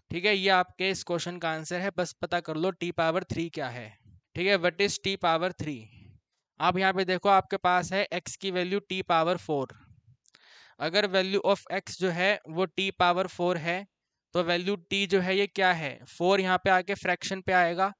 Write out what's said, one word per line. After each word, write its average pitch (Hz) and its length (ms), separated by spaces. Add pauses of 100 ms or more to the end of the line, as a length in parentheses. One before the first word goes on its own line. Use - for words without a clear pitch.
(120)
ठीक 175 140
है, 208 100
ये 190 140
आपके 185 400
इस 185 140
क्वेश्चन 175 360
का 165 120
आंसर 160 280
है, 196 180
बस 175 240
पता 175 180
कर 160 160
लो 170 180
t 175 200
पावर 165 300
थ्री 170 260
क्या 151 200
है। 120 180 (480)
ठीक 175 120
है, 202 100
what 170 240
is 202 180
t 196 180
power 170 320 (120)
three? 151 180 (800)
आप 175 180
यहाँ 190 160
पे 185 120
देखो 185 240
आपके 196 300
पास 180 340
है 202 220
x - 200
की 190 160
वैल्यू 185 280 (120)
t 190 180
पावर 170 280
फ़ोर, 156 360 (1040)
अगर 175 320
value 190 340
of 190 160 (140)
x - 240
जो 185 120
है 185 280 (100)
वो 170 200
t 190 200 (100)
पावर 180 280
फ़ोर 175 320
है 175 260 (500)
तो 175 80
वैल्यू 175 320 (180)
t 196 140
जो 190 120
है 185 180
ये 202 120
क्या 185 240
है, 156 200 (140)
फ़ोर 190 340
यहाँ 185 220
पे 202 60
आके 185 260
फ्रैक्शन 190 460
पे 190 120
आएगा 180 460